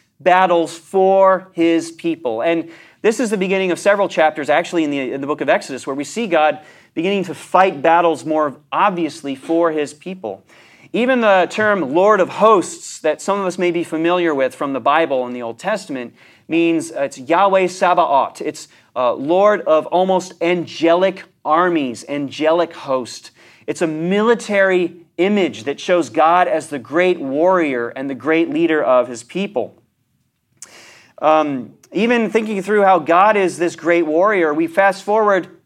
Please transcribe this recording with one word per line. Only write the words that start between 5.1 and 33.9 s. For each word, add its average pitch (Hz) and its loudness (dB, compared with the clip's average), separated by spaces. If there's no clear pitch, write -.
in 139 -6
the 139 -8
book 147 -4
of 143 -2
Exodus, 143 -2
where 135 -6
we 143 -8
see 220 -6
God 151 2
beginning 190 -2
to 156 -8
fight 180 0
battles 156 2
more 151 -2
obviously 160 -2
for 165 0
his 151 -6
people. 185 -12
Even 247 0
the 190 4
term 202 -2
Lord 196 4
of 175 2
Hosts - 2
that 151 -2
some 202 -2
of 196 -4
us 180 -4
may 175 0
be 165 -4
familiar 165 0
with 131 0
from 139 -6
the 131 -4
Bible 139 -2
in 123 -10
the 123 -10
Old 117 -10
Testament 165 -8
means, 165 0
uh, 143 -4
it's 135 -8
Yahweh 180 2
Sabaoth. 170 0
It's, - -8
uh, 123 0
Lord 190 2
of 156 2
almost 185 0
angelic 175 0
armies, 151 0
angelic 147 -2
host. 131 -6
It's 143 -6
a 175 2
military 190 0
image 185 0
that 143 -6
shows 175 0
God 165 2
as 156 -4
the 143 -8
great 170 0
warrior 143 0
and 135 -8
the 139 -6
great 156 0
leader 156 0
of 127 2
his 117 -12
people. 190 -6
Um, 147 0
even 226 0
thinking 214 -2
through 208 2
how 190 6
God 180 4
is 175 0
this 170 -2
great 170 0